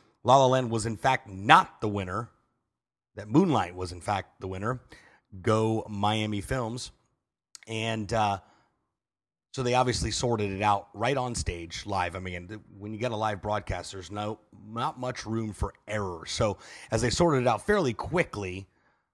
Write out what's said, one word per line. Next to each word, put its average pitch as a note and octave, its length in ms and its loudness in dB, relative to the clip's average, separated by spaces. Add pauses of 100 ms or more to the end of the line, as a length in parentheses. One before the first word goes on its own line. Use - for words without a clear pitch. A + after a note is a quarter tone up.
(240)
La B2 120 8
La C3+ 100 8
Land B2+ 240 4
was, A2+ 140 0
in A2+ 140 -4
fact, C3 280 0
not A2 540 6
the A2+ 80 0
winner, G2+ 400 -4 (880)
that G#2 120 -12
Moonlight A2+ 460 4
was, F2+ 180 -6
in F2+ 100 -14
fact, - 380 -4
the G2 60 -10
winner. G#2 320 -4 (640)
Go A2 480 2
Miami G#2 540 0
Films. B2+ 500 -6 (760)
And, A2+ 440 -2
uh, G#2 260 2 (1120)
so C3+ 100 -6
they A#2+ 120 2
obviously B2 360 2
sorted G#2+ 400 0
it G2 120 -4
out G2+ 320 2
right A#2+ 220 0
on B2 200 -2
stage, E2+ 500 -6
live. F#2 300 -2
I - 20 -8
mean, F2+ 300 -8
th-, G#2+ 120 -12 (160)
when G#2 160 -10
you G#2+ 60 -10
get A#2+ 140 -2
a A2 40 -2
live G#2+ 240 -2
broadcast, G2+ 520 -4
there's F2+ 180 -12
no, G#2 300 -6 (260)
not A#2+ 320 -6
much B2+ 280 -8
room A2 260 -4
for G2 200 -4 (140)
error. F#2+ 400 -4
So G#2+ 320 0 (320)
as A2+ 120 2
they A#2+ 80 2
sorted D3+ 320 4
it B2 40 0
out A2 180 2
fairly F#3 280 2
quickly, G2+ 760 -4 (480)